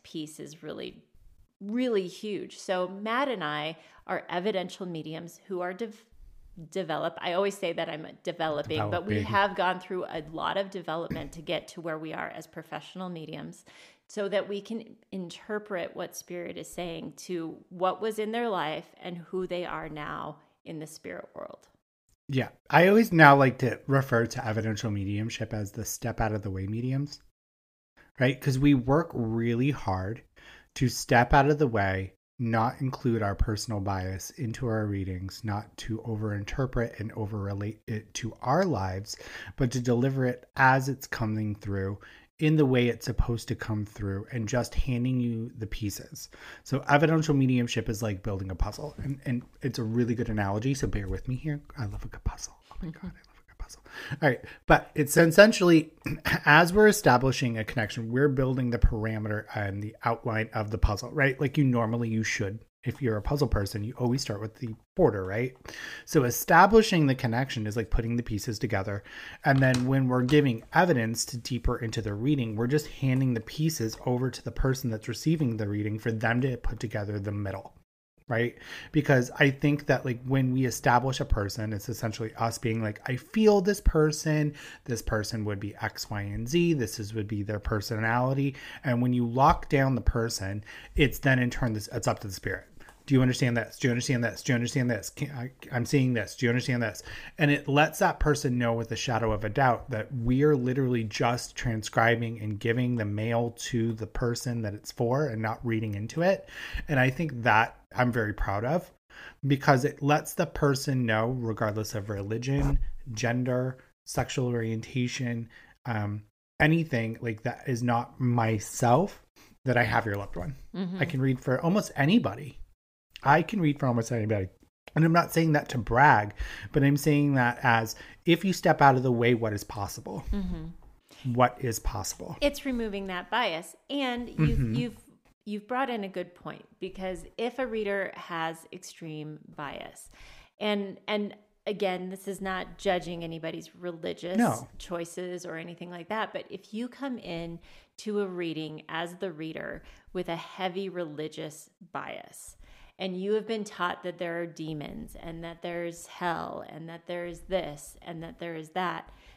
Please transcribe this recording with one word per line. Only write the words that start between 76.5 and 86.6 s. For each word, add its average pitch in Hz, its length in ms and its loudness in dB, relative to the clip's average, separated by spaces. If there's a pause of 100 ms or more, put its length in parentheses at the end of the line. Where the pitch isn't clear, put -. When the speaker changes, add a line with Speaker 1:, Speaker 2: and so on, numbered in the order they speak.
Speaker 2:
put - 200 -2
together 104 400 -4
the 101 140 -4
middle, 98 400 -6 (560)
right? 117 280 0 (360)
Because 131 440 4
I 139 140 6
think 147 360 0
that, 131 180 2
like, 123 200 -4
when 131 280 2
we 131 120 2
establish 123 540 2
a - 60 -4
person, 107 480 0
it's 101 160 -6
essentially 110 480 -6
us 117 200 -2
being 113 280 -2
like, 107 160 -4 (100)
"I 127 60 -2
feel 208 440 4
this 196 200 0
person, 151 760 2 (300)
this 117 180 -4
person 107 440 -2
would 104 120 -4
be 101 220 -8
X, - 280 -8
Y, 104 140 -6
and 107 260 -6
Z, 170 260 4